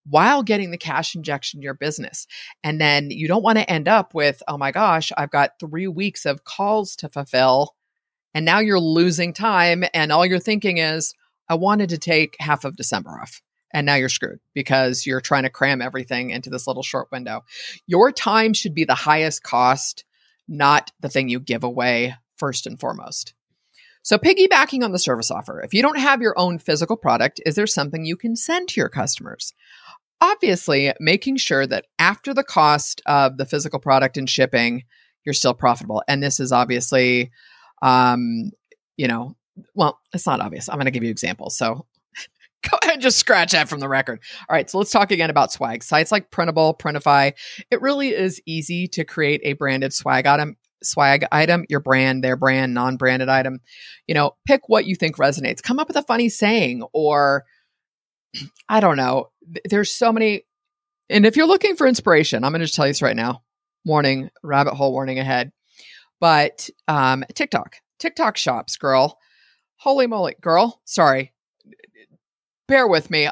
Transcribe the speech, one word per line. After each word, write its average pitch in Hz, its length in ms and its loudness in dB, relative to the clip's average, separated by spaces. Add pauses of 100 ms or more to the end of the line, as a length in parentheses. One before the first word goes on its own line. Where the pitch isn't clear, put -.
while 196 380 4
getting 202 280 -2
the 170 80 -12
cash 156 360 -6
injection 147 460 -8
to 139 40 -16
your 143 80 -8
business. 151 540 -8 (360)
And 156 160 -4
then 147 320 2
you 156 160 -6
don't 190 160 2
wanna 220 180 4
end 160 280 -2
up 202 240 2
with, 147 340 0
"Oh 147 120 -8
my 139 140 -4
gosh, 175 440 0
I've 143 140 -4
got 143 280 0
three 165 300 -8
weeks 185 380 -6
of 143 180 -4
calls 202 520 -4
to 151 120 -12
fulfill." 131 680 2 (600)
And 156 100 -4
now 170 140 4
you're 208 220 2
losing 170 520 2
time. 180 520 2 (100)
And 151 180 0
all 170 140 4
you're 185 120 0
thinking 202 400 -2
is, 160 360 -4 (340)
"I 165 60 2
wanted 196 360 2
to 165 80 -4
take 156 420 0
half 147 240 -2
of 139 120 -8
December 78 460 -6
off." - 180 -18 (320)
And 143 140 -2
now 143 100 4
you're 131 120 0
screwed - 300 -6 (160)
because 131 500 0
you're 131 160 -4
trying 135 220 0
to 131 80 -4
cram 135 320 -2
everything 127 480 -6
into 127 180 -10
this 123 200 -8
little 131 160 -6
short - 260 -8
window. 123 340 -10 (440)
Your 196 240 6
time 220 420 2
should 185 180 -4
be 156 120 -2
the 127 100 2
highest 156 480 0
cost, 127 600 0 (420)
not 147 540 2
the 147 80 -8
thing 131 200 -2
you 123 120 -4
give 120 240 -4
away 123 500 -2 (220)
first - 320 -6
and 120 100 -14
foremost. - 560 -10 (680)
So - 140 2
piggybacking 320 680 4
on 208 80 -2
the 180 80 -2
service 117 280 -2
offer, - 320 -10
if - 140 -8
you 214 80 4
don't 294 160 2
have 269 240 2
your 220 160 0
own 180 220 0
physical 165 360 -2
product, 120 480 0
is 156 120 -2
there 202 100 0
something 160 380 -6
you 165 120 -6
can 226 200 -6
send 359 320 -4
to 233 120 -4
your 135 80 0
customers? - 640 -8 (680)
Obviously, 165 800 -2
making 196 380 -2
sure 139 280 -2
that 107 200 -6 (120)
after 196 340 -2
the 269 120 -2
cost 147 640 0
of 139 320 2
the 135 80 -6
physical 143 340 -6
product 131 360 2
and 135 140 -6
shipping, 123 540 0 (400)
you're 147 80 -4
still 135 200 0
profitable. 117 540 -2
And 139 160 0
this 139 160 -2
is 127 140 -4
obviously, 123 800 2 (500)
um, 123 720 2 (440)
you 135 120 -2
know, 120 280 -6 (380)
well, - 240 0 (140)
it's - 140 -6
not 127 140 0
obvious. 95 280 -8
I'm 147 100 -6
gonna 131 140 -2
give 120 100 -4
you 117 80 -4
examples. - 480 -8
So 117 280 -4 (760)
<laughs> - 80 -8
go - 120 2
ahead 320 120 2
and 269 80 -6
just 254 160 4
scratch 175 340 4
that 156 160 2
from 147 120 -8
the 139 80 -6
record. 135 320 -2 (280)
All - 60 0
right, 147 160 0
so 185 80 -4
let's 202 120 -2
talk 202 200 2
again 165 180 0
about 147 240 2
swag. 117 300 -6
Sites 156 280 0
like - 200 -2
Printable, 160 420 2
Printify, 143 640 2 (360)
it 240 120 0
really 269 320 0
is 190 320 -2
easy 170 420 -6
to 165 160 -6
create 151 400 -2
a 143 80 -2
branded 135 400 -2
swag 131 340 0
item, 147 300 2 (260)
swag 143 480 2
item, 160 380 2
your 143 120 0
brand, 131 440 0
their 127 120 0
brand, 131 360 0
non-branded 127 560 0
item. 131 320 0 (460)
You 127 80 -4
know, 143 220 2 (100)
pick 269 240 2
what 214 160 4
you 190 80 -4
think 160 220 -4
resonates. 139 460 0
Come 254 160 -2
up 311 100 -4
with - 100 -2
a 190 40 0
funny 233 280 0
saying 190 520 0 (120)
or, 143 500 2 (920)
<clears throat> - 40 -14 (300)
I 214 120 2
don't 175 160 4
know. 131 320 -2 (160)
Th-, 165 240 -14
there's 202 220 0
so 233 200 0
many, 220 340 0 (640)
and 208 160 6
if 226 100 4
you're 311 100 4
looking 381 300 2
for 294 100 2
inspiration, 160 580 2
I'm 143 80 0
gonna 165 120 -2
just 151 120 -4
tell 147 100 2
you 139 40 2
this 143 120 -4
right 120 140 2
now. 120 260 -4 (420)
Warning, 135 460 0 (120)
rabbit 143 300 0
hole 139 200 0
warning 131 260 -4
ahead. 131 340 -4 (680)
But, 156 520 2 (180)
um, 131 360 0 (100)
TikTok, - 420 -6 (220)
TikTok - 400 -2
shops, - 400 -4
girl. 135 400 2 (580)
Holy 269 300 2
moly, 208 340 -4
girl. 180 460 2
Sorry. 135 460 2 (1300)
Bear 262 220 4
with 160 220 2
me. 151 220 0